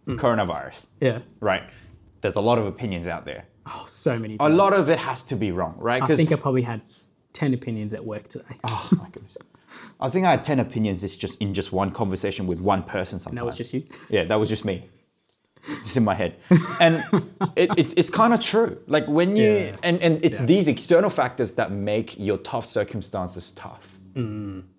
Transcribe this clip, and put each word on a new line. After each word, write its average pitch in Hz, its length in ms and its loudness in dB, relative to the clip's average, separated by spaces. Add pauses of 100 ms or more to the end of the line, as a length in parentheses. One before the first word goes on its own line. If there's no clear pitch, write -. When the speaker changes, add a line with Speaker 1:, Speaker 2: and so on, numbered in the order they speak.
Speaker 1:
Mm. 127 120 -4
Speaker 2:
coronavirus. 92 680 0 (140)
Speaker 1:
Yeah. 120 180 0 (220)
Speaker 2:
Right. 98 220 0 (600)
There's 98 140 -2
a 101 40 0
lot 117 180 4
of 110 80 0
opinions 92 400 -6
out 82 200 -8
there. - 180 -12 (220)
Speaker 1:
Oh, - 200 -12
so - 320 -2
many 110 160 -8
Speaker 2:
A - 20 -10
Speaker 1:
opinions. 151 220 4
Speaker 2:
lot 196 140 6
of 180 180 2
it 165 80 4
has - 260 -6
to 127 120 -6
be 98 160 0
wrong, 85 260 -2
right? 123 240 0
Speaker 1:
I 131 40 0
Speaker 2:
'Cause 156 100 4
Speaker 1:
think 160 160 4
I 151 40 2
probably 131 260 0
had 117 180 -4 (540)
ten 143 200 0
opinions 107 400 -6
at 101 100 -10
work 107 240 -10
today. - 360 -16
Speaker 2:
Oh, 113 320 -6
my - 140 -8
goodness. - 260 -20 (640)
I 135 80 -2
think 175 160 0
I 175 60 6
had 139 140 4
ten 143 160 2
opinions. 107 440 -2
It's 95 120 -8
just - 240 -8
in 101 120 -2
just 95 200 -4
one 95 180 0
conversation 98 560 -4
with 87 140 -4
one 95 240 2
person 92 340 -6
sometimes. - 80 -12
Speaker 1:
And 120 120 -10
that 120 60 -6
was 117 140 -6
just - 160 -8
you? 131 80 -4 (260)
Speaker 2:
Yeah, 95 160 2
that 104 160 2
was 110 80 0
just 107 160 -4
me. 95 200 -4 (960)
Just 107 140 -6
in 120 80 4
my 101 100 2
head. 92 220 -2 (420)
And 165 240 4 (540)
it, 185 200 4
it's, - 180 2
it's 175 140 2
kinda 226 300 4
true. 226 480 0
Like, 151 220 2
when 175 260 2
you, 214 160 6
Speaker 1:
Yeah. 196 320 0
Speaker 2:
and, 175 180 2
and 160 240 2
it's 127 140 2
Speaker 1:
Yeah. 123 80 0
Speaker 2:
these 170 220 6
external 175 420 4
factors 127 440 -2
that 101 180 -2
make 104 480 -2
your 98 180 0
tough - 280 -6
circumstances 92 840 -6
tough. - 460 -20 (160)
Speaker 1:
Mm. 104 480 -8 (160)